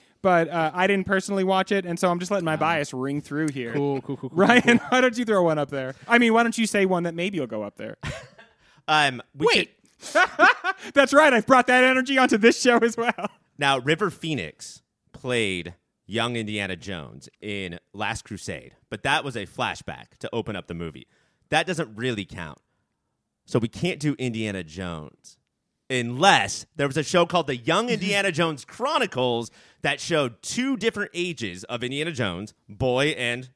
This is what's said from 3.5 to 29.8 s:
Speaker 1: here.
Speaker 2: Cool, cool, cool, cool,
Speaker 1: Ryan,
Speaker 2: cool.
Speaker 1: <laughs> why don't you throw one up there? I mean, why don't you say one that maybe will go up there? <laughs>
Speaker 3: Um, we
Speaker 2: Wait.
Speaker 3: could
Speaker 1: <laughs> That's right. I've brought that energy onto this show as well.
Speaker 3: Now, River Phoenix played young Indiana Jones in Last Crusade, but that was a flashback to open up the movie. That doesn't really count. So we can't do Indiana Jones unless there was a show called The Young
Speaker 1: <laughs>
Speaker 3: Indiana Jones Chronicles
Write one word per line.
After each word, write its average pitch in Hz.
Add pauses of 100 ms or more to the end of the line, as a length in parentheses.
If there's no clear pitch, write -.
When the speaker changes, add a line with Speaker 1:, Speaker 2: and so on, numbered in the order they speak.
Speaker 1:
here. 117
Speaker 2:
Cool, 143
cool, 139
cool, 131
cool, 156
Speaker 1:
Ryan, 233
Speaker 2:
cool. -
Speaker 1:
<laughs> -
why 254
don't 247
you 247
throw 208
one 156
up 143
there? 135 (120)
I 233
mean, 233
why 233
don't 233
you 226
say 196
one 180
that 170
maybe 175
will 131
go 110
up 101
there? 110
<laughs> - (800)
Speaker 3:
Um, 143 (140)
we 147
Speaker 2:
Wait. - (420)
Speaker 3:
could 339 (360)
Speaker 1:
<laughs> 359
That's 277
right. 285
I've 220
brought 254
that 254
energy 262
onto 247
this 226
show 240
as 226
well. 226 (260)
Speaker 3:
Now, 139
River 160
Phoenix - (300)
played 95 (320)
young 113
Indiana 104
Jones 78 (120)
in 98 (140)
Last 107
Crusade, 80 (140)
but 107
that 139
was 131
a 98
flashback 82
to -
open 110
up 85
the 90
movie. 78 (440)
That 160
doesn't 143
really 113
count. 80 (880)
So 123
we 104
can't 160
do 147
Indiana 110
Jones 82 (500)
unless 123 (100)
there 147
was 135
a 160
show 175
called 170
The 135
Young 170
Speaker 1:
<laughs> -
Speaker 3:
Indiana 196
Jones 156
Chronicles 127 (320)